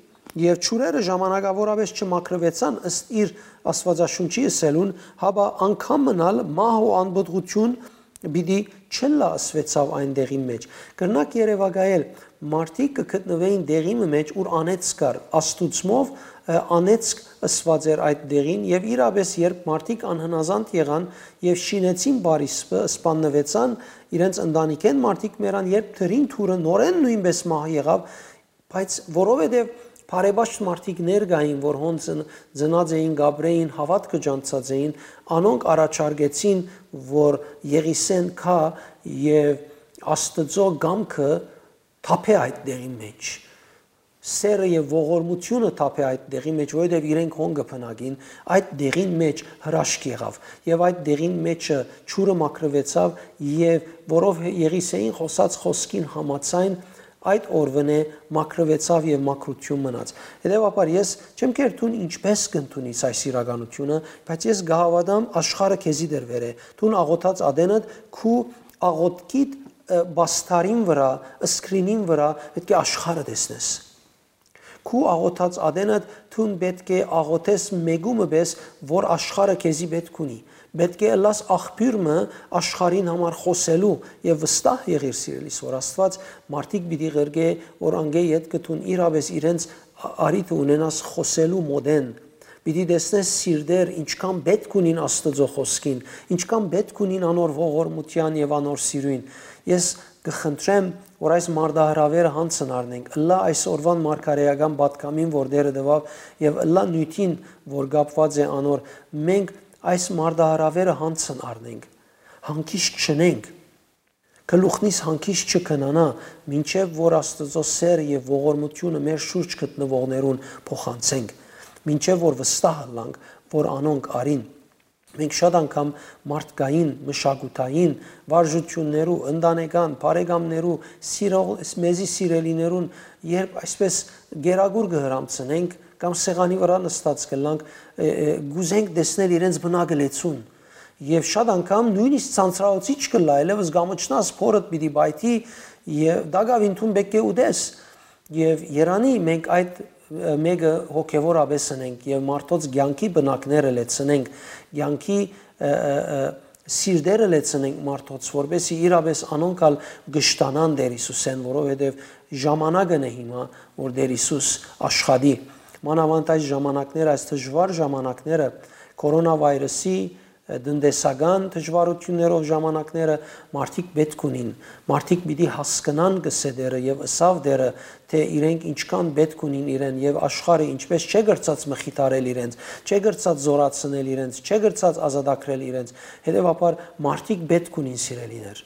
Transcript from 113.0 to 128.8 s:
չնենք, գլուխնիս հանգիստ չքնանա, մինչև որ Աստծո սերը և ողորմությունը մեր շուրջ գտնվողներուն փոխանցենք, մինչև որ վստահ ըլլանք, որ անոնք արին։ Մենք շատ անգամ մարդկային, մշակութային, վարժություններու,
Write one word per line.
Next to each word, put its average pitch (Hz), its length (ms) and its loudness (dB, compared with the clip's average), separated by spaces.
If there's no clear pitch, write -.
չնենք, 156 460 2
գլուխնիս 185 520 2
հանգիստ 160 560 -2
չքնանա, 156 500 2
մինչև 156 520 -2
որ 165 240 4
Աստծո 147 460 -4
սերը 170 420 2
և 135 240 -2
ողորմությունը 147 720 0
մեր 151 180 -2
շուրջ - 380 -4
գտնվողներուն 131 840 -2
փոխանցենք, 120 760 -4
մինչև 165 420 0
որ 151 160 2
վստահ 151 440 0
ըլլանք, 123 400 -12
որ 151 220 0
անոնք 139 420 -2
արին։ 131 300 -2
Մենք 151 200 -4
շատ 175 240 4
անգամ 147 300 0
մարդկային, 147 720 -2
մշակութային, 139 920 0
վարժություններու, 160 880 0